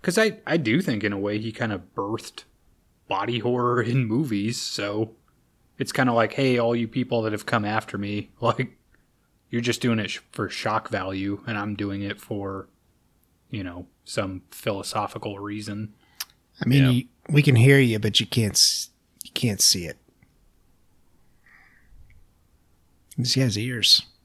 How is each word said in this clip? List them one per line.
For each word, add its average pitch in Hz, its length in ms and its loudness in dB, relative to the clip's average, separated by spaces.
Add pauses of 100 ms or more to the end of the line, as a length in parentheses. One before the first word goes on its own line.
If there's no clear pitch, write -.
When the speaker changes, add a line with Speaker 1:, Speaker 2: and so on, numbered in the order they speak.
Speaker 1:
'cause 180 160 0
I, 220 280 0
I 165 120 0
do 131 240 2
think 113 220 -2
in 101 100 -2
a 101 40 -6
way 104 220 -2
he 110 140 -6
kind 113 180 -4
of - 240 -10
birthed - 480 -8 (640)
body 107 320 -2
horror 123 420 2
in 123 240 2
movies. 113 560 -2
So 104 540 -4 (640)
it's - 140 -6
kinda 127 200 2
like, 113 200 4
"Hey, 131 240 2
all 117 180 2
you 117 140 -2
people 120 320 -2
that 110 100 0
have 104 140 -6
come 110 180 0
after 107 340 -4
me, 101 380 -6
<laughs> - 60 -10
like, 117 360 0 (720)
you're 117 120 -4
just 120 200 -2
doing 117 180 2
it 98 120 -4
sh-, - 80 -10 (140)
for 104 160 -4
shock - 400 -4
value, 95 580 -4
and 107 100 -4
I'm 104 180 -4
doing 101 260 -4
it 101 180 -8
for, 98 480 -8 (800)
you 104 140 -8
know, 87 240 -12 (160)
some 95 380 -6 (100)
philosophical 101 880 -6
reason." 104 540 -8 (680)
Speaker 2:
I - 60 -2
mean, 135 160 6
Speaker 3:
Yeah. 131 80 6
Speaker 2:
you, 123 140 2 (240)
we 147 120 6
can 139 140 6
hear 139 240 10
you, 113 200 4
but 104 200 2
you 117 60 0
can't 107 280 0
s-, - 360 2 (340)
you - 100 -16
can't 107 280 0
see 87 240 2
it. - 120 -10 (3250)
He 127 220 0
has 117 180 2
ears. 117 440 2 (240)